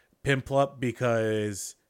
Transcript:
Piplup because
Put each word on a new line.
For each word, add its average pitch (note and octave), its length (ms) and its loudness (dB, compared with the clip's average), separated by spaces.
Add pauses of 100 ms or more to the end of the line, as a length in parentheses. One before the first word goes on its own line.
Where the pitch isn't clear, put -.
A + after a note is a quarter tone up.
(240)
Piplup C#3 560 0
because A2 960 -2 (140)